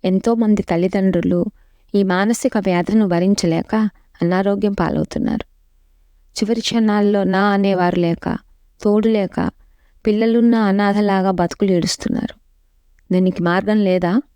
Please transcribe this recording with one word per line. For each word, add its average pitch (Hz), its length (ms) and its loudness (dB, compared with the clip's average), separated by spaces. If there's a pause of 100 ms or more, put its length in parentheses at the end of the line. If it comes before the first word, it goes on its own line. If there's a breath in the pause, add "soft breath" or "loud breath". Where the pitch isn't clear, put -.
ఎంతోమంది 214 580 2
తల్లిదండ్రులు 175 840 0 (480)
ఈ 202 80 2
మానసిక 202 560 0
వ్యాధులను 196 500 0
భరించలేక 175 680 0 (460)
అనారోగ్యం 196 500 0
పాలవుతున్నారు. 156 720 -4 (840)
చివరి 226 320 -4
క్షణాల్లో 208 640 0
నా 190 240 0
అనేవారు 196 500 0
లేక, 170 400 -2 (440)
తోడు 214 260 2
లేక, 208 420 -2 (560)
పిల్లలున్న 226 480 2
అనాథలాగా 202 760 0
బతుకులు 190 400 -2
ఏడుస్తున్నారు. - 640 -2 (760)
దీనికి 185 300 0
మార్గం 196 420 0
లేదా? 185 360 0 (160)